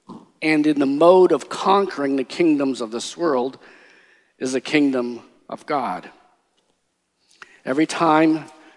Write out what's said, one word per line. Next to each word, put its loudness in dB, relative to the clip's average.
and 0
in 0
the 2
mode 6
of -2
conquering -2
the -4
kingdoms 0
of -8
this -8
world -2
is -6
the -2
kingdom -2
of -14
God. -6
Every 0
time 2